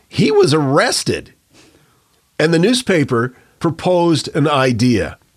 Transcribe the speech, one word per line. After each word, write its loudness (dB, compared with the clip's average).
He 0
was 4
arrested. -2
And 0
the 2
newspaper 0
proposed -2
an 0
idea. 0